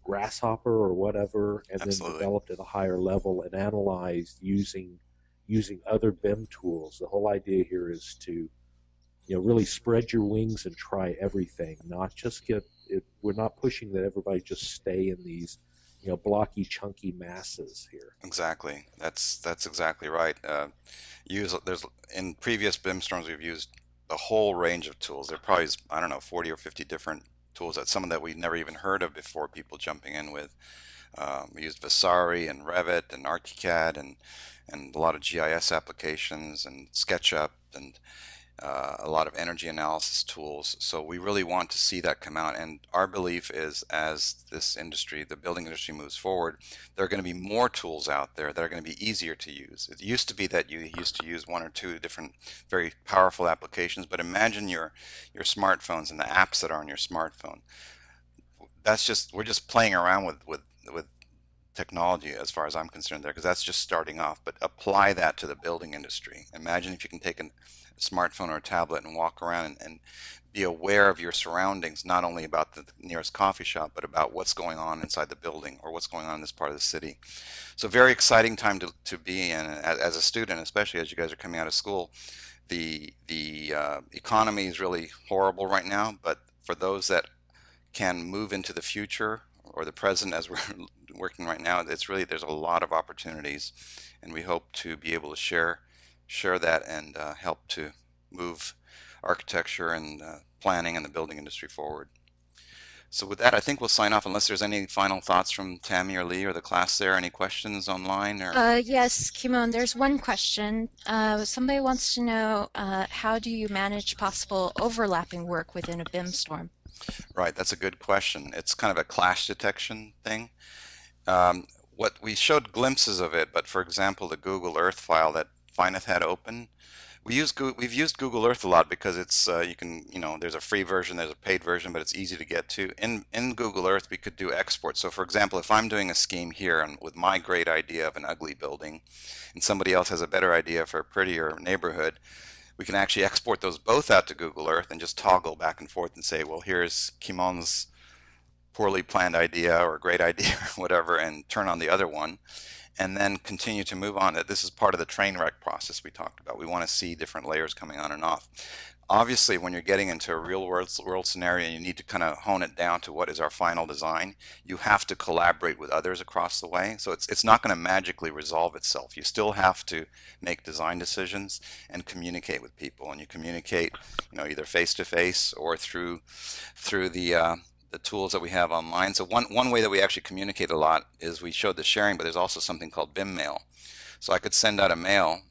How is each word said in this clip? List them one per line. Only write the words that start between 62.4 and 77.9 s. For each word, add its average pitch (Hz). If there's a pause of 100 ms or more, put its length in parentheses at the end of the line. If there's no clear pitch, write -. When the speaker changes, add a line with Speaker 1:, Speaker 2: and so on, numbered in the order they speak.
Speaker 2:
far 78
as 76
I'm 80
concerned 76
there, 73
'cause 80
that's 90
just -
starting 80
off, 78
but -
apply 98
that 85
to 73
the 71
building 82
industry. -
Imagine 87
if 87
you -
can 85
take 87
an 80 (600)
smartphone 87
or 76
tablet 82
and 80
walk 82
around 85
and, 71
and 80 (520)
be 98
aware 95
of 90
your 85
surroundings, 87
not 90
only 85
about 78
the 76 (160)
nearest 85
coffee 95
shop, 78
but 76
about 73
what's 92
going 85
on 80
inside 78
the -
building 76
or 80
what's 85
going 80
on 80
in 76
this 78
part 73
of 73
the 71
city. 78 (580)
So 110
very 127